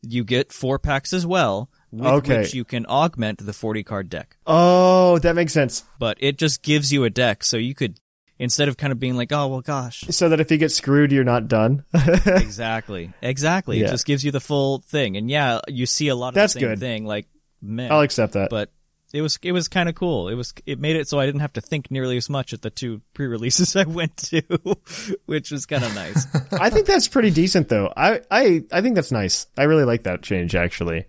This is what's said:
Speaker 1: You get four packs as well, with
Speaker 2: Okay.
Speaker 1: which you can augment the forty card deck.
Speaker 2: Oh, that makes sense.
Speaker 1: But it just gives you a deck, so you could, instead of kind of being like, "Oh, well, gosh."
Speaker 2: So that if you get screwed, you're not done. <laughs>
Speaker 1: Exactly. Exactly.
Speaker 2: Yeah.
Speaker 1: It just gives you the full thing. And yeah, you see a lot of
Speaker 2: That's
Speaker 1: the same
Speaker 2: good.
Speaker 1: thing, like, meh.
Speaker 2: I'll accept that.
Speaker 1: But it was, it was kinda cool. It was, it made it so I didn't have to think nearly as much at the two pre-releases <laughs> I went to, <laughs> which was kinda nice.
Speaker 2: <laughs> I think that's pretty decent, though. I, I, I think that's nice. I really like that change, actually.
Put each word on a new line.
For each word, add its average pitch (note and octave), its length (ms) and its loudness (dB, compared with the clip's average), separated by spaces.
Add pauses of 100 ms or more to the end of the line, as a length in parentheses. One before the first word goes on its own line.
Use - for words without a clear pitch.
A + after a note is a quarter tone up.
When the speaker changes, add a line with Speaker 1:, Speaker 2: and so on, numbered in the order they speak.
Speaker 1:
You A#2+ 220 -4
get B2 280 0
four C3+ 260 -2
packs C#3 340 -2
as F3+ 140 -2
well, C3 440 0 (200)
with A2+ 160 -4
Speaker 2:
Okay. C3+ 340 2
Speaker 1:
which G2+ 140 -2
you B2+ 100 -6
can A#2 220 -6
augment B2 580 -2
the G#2 80 -8
forty G#2+ 300 -6
card G2 280 -8
deck. - 260 -12 (100)
Speaker 2:
Oh, F3+ 760 6
that E3 140 2
makes E3+ 180 0
sense. E3 300 0 (160)
Speaker 1:
But A2 220 -4
it C#3 180 0
just D#3 240 0
gives D3 300 2
you C#3 120 2
a A2+ 60 2
deck, A#2 320 0
so - 140 0
you A#2 180 -4
could, A2+ 240 -6 (400)
instead B2+ 300 0
of C3 80 -2
kind C#3+ 160 -4
of B2 80 -4
being B2+ 160 -2
like, A#2+ 160 -4
"Oh, D3 160 -2
well, C3 140 -6
gosh." B2+ 480 -8
Speaker 2:
So E3+ 180 2
that D#3+ 120 4
if D#3 100 0
you D#3 80 4
get D#3+ 140 2
screwed, C#3+ 380 4
you're C3+ 140 4
not A#2+ 240 2
done. A#2 400 2
<laughs> - 60 -20 (320)
Speaker 1:
Exactly. A2+ 880 0 (100)
Exactly. C#3 580 0
Speaker 2:
Yeah. G#2+ 60 2
Speaker 1:
It - 40 0
just B2 160 -2
gives C#3+ 180 0
you D3 60 0
the C3+ 100 -2
full C#3 400 0
thing. A#2+ 360 -4
And A2 140 -6
yeah, C#3 380 0
you B2+ 180 -4
see D3 220 0
a C3+ 60 2
lot B2 140 -6
of B2 60 -10
Speaker 2:
That's G3+ 200 4
Speaker 1:
the B2+ 60 -6
same B2+ 100 0
Speaker 2:
good. G#2 100 -4
Speaker 1:
thing, A2 260 -6
like, G#2 200 -6 (360)
meh. A2+ 260 -8
Speaker 2:
I'll D3+ 140 4
accept - 320 0
that. G2 160 -2
Speaker 1:
But G#2 200 -4 (420)
it D3 100 -4
was, D#3 200 -4
it F3+ 100 -4
was F3+ 160 -2
kinda E3+ 240 0
cool. C#3 360 -2
It G#2+ 60 -6
was, B2 180 -8 (140)
it C3+ 140 -8
made D#3 160 0
it D3+ 120 -2
so C#3+ 120 0
I C3+ 60 2
didn't C#3+ 160 -2
have D3+ 120 -6
to A#2 60 -6
think - 300 -6
nearly B2+ 260 -2
as A#2+ 120 -4
much C#3 240 -6
at A2+ 100 -12
the A2 80 -6
two A2+ 300 -8 (140)
pre-releases C3+ 640 -2
<laughs> - 0 -
I F#3+ 80 4
went E3 320 -6
to, - 260 -2 (440)
<laughs> - 400 -10
which D#3 260 -6
was C#3 140 -8
kinda B2 280 -2
nice. G2+ 320 -4 (140)
Speaker 2:
<laughs> - 120 -10
I G3+ 180 2
think G#4 160 2
that's G4 220 2
pretty A3+ 220 2
decent, E3+ 380 2
though. G2+ 280 0
I, F#3+ 240 2 (100)
I, G3 420 4
I F3 80 0
think A#3 160 2
that's D#3 160 0
nice. G2+ 340 -2 (100)
I C3+ 80 2
really D3+ 200 4
like A#2+ 200 0
that F2+ 180 -4
change, F2 320 -2
actually. F2 540 -2